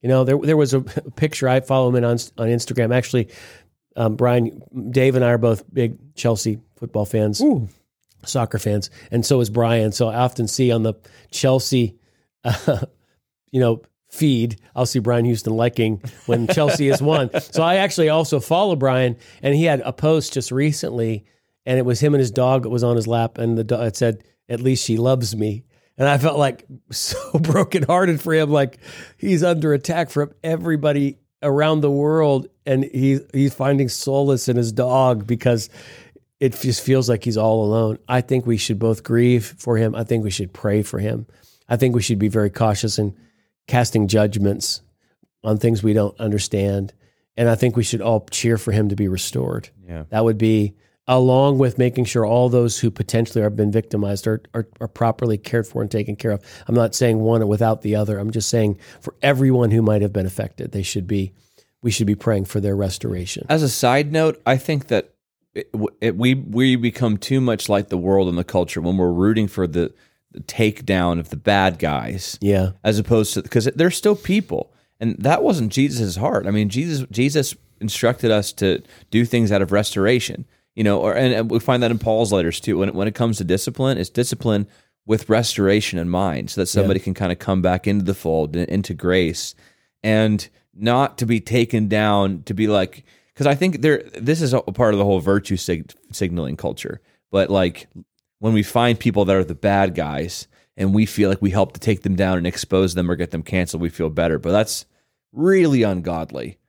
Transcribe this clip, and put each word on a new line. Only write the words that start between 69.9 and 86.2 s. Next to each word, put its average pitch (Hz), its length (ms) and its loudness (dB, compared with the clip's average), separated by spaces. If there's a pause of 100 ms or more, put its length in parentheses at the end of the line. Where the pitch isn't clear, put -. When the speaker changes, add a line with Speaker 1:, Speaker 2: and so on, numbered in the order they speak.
Speaker 2:
the - 80 -18
takedown 92 800 -2
of 80 100 -10
the - 60 -12
bad 95 420 2
guys. 76 600 -6
Speaker 1:
Yeah. 98 300 2 (120)
Speaker 2:
As 107 160 0
opposed 110 360 0
to, - 80 -4
'cause 117 240 0 (100)
they're 165 160 4
still 208 240 0
people. - 560 -4 (260)
And 113 200 -2
that 135 260 2
wasn't 151 280 0
Jesus' 120 440 -2
heart. 104 300 -2
I 101 40 -2
mean, 104 180 0
Jesus, 135 420 -4
Jesus 135 440 0 (260)
instructed 117 520 0
us 104 220 0
to 95 280 0 (280)
do 117 140 4
things 113 280 2
out 101 100 2
of 90 80 -2
restoration, 104 760 0 (280)
you 113 100 -4
know, 101 160 2
or, 98 140 0
and, 127 200 2
and 113 160 -2
we 113 80 2
find 123 240 0
that 113 80 2
in 117 80 -2
Paul's 110 340 0
letters 85 280 0
too. 98 180 -2
When, 98 160 0
when 98 140 -2
it 110 60 -6
comes 113 240 0
to 98 60 -4
discipline, 117 540 -2
it's 90 120 -4
discipline 113 560 -2 (400)
with 107 220 -2
restoration 107 680 2
in 85 100 -4
mind 87 420 -2